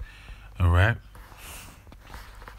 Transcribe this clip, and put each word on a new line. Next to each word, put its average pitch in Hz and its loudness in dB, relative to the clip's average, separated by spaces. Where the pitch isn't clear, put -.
All 90 4
right? 92 4